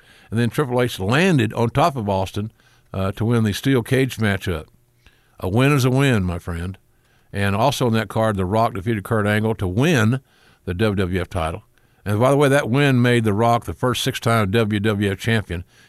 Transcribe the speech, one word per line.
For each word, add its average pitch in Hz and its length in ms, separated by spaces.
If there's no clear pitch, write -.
And 107 100
then 120 120
Triple 123 300
H 123 180
landed 127 540
on 117 180
top 151 240
of 110 120
Austin, 101 440
uh, 95 200
to - 120
win 117 180
the 101 100
steel 131 280
cage 127 360
matchup. 98 500
A 98 100
win 127 220
is 131 140
a 127 40
win, 127 340
my 87 140
friend. 87 400
And 98 220
also 127 320
on 113 60
that 110 140
card, 110 300
The 95 80
Rock 110 300
defeated 101 280
Kurt 107 220
Angle 107 300
to 98 120
win 123 540
the 90 100
W 104 200
W 92 260
F - 80
title. 82 340
And 104 140
by 127 100
the 139 80
way, 147 120
that 139 200
win 131 320
made 120 220
The 107 100
Rock 117 320
the 87 80
first 123 300
six-time 113 480
W 107 280
W 101 320
F 95 60
champion 95 480